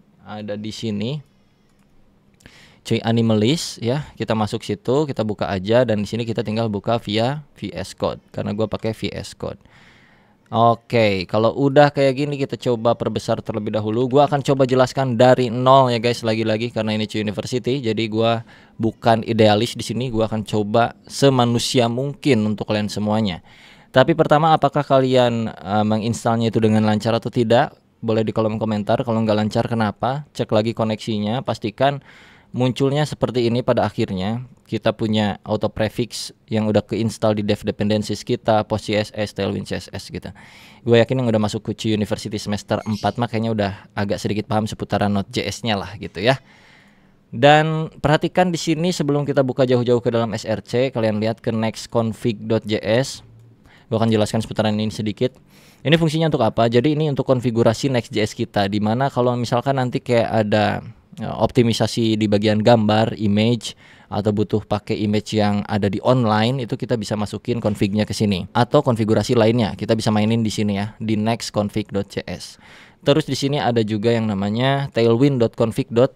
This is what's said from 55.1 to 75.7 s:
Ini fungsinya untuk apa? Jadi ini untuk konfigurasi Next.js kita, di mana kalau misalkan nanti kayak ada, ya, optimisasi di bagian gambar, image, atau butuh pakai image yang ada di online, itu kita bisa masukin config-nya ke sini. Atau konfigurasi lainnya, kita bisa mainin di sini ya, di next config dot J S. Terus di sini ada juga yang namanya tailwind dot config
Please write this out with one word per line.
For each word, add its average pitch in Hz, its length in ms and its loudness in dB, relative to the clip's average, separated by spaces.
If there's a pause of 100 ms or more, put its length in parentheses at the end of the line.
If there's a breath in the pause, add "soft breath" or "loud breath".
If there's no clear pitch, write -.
Ini 147 120 4
fungsinya 160 320 0
untuk 147 120 2
apa? 113 240 2
Jadi 123 320 2
ini 151 120 0
untuk 131 160 -2
konfigurasi 117 640 2
Next.js 113 460 -2
kita, 104 320 -2
di 104 100 -2
mana 113 300 0
kalau 123 240 2
misalkan 123 480 -2
nanti 123 160 -2
kayak 120 320 0
ada, 104 560 0 (320)
ya, - 240 -8
optimisasi 113 800 0
di 107 80 2
bagian 104 320 2
gambar, 110 560 4
image, 107 560 0 (400 loud breath)
atau 101 160 -2
butuh 104 320 0
pakai 104 400 -4
image 107 400 0
yang 104 240 2
ada 104 240 0
di 98 160 -2
online, 120 640 2
itu 131 80 -4
kita 120 240 -4
bisa 104 160 -4
masukin 113 480 -4
config-nya 104 400 0
ke 104 80 -4
sini. 101 400 0
Atau 143 320 2
konfigurasi 110 480 0
lainnya, 113 400 4
kita 110 240 -2
bisa 110 160 0
mainin 110 320 2
di 107 80 -2
sini 104 240 -2
ya, 104 240 -4
di 110 160 -2
next 107 320 -2
config 104 400 -4
dot 101 240 -6
J - 160 -8
S. - 320 -14 (400 loud breath)
Terus 147 240 0
di 139 100 -6
sini 139 220 -2
ada 117 240 0
juga 107 320 0
yang 110 160 0
namanya 120 640 -2
tailwind 117 480 2
dot 113 160 0
config 117 320 -2